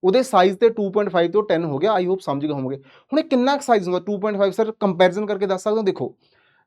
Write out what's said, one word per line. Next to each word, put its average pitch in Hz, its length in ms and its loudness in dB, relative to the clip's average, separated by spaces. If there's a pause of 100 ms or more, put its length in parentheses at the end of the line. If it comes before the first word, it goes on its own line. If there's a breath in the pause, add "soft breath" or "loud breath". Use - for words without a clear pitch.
ਉਹਦੇ 190 200 4
ਸਾਈਜ਼ 190 340 4
ਤੇ 226 120 4
ਟੂ 208 220 -2
ਪੁਆਇੰਟ 202 200 0
ਫਾਈਵ 170 200 2
ਤੋਂ 202 120 2
ਟੈਨ 170 200 0
ਹੋ 147 140 -4
ਗਿਆ। 202 160 0
I 185 120 0
hope 190 140 -2
ਸਮਝ 143 260 -4
ਗਏ 151 60 -2
ਹੋਵੋਗੇ। 135 260 -6
ਹੁਣ - 420 -6
ਇਹ 311 40 -2
ਕਿੰਨਾ 269 340 0
ਕੁ 277 60 -8
ਸਾਈਜ਼ 208 240 2
ਹੁੰਦਾ 180 120 0
ਟੂ 202 180 -6
ਪੁਆਇੰਟ 202 220 -4
ਫਾਈਵ? 196 120 2
ਸਰ, 220 200 -2
ਕੰਪੈਰੀਜ਼ਨ 185 540 0
ਕਰਕੇ 202 200 -4
ਦੱਸ 185 180 -4
ਸਕਦੇ 214 140 0
ਹੋ? 226 60 -2
ਦੇਖੋ, 190 300 -4 (540)